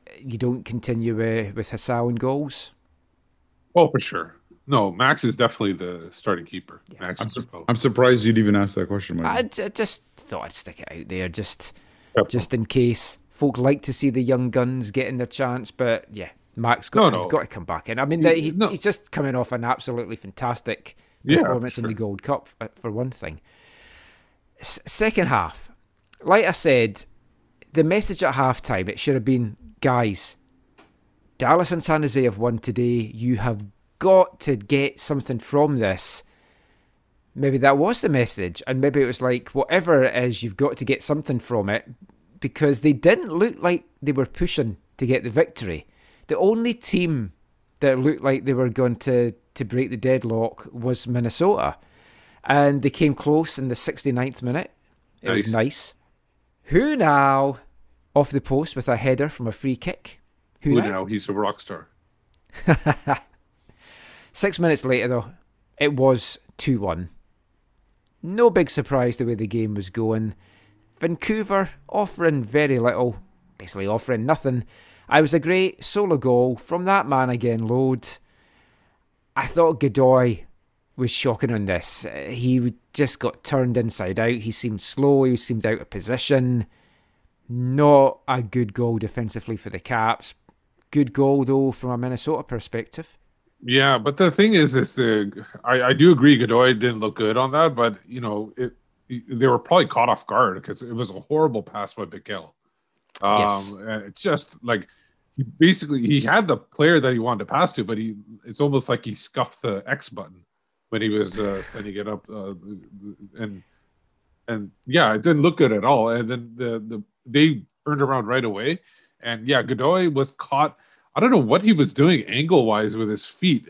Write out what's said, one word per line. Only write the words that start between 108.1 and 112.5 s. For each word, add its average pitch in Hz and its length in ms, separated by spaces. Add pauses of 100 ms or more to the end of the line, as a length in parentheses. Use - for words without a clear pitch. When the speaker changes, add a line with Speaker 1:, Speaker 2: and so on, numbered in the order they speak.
Speaker 2:
it's 120 160
almost 139 280
like 123 160
he 113 80
scuffed - 480
the 101 240
X - 240
button 90 340 (460)
when 110 140
he 110 60
was, 101 280
uh, 98 260
<laughs> - 40
sending 104 280
it 104 120
up, 104 240
uh, 98 240 (840)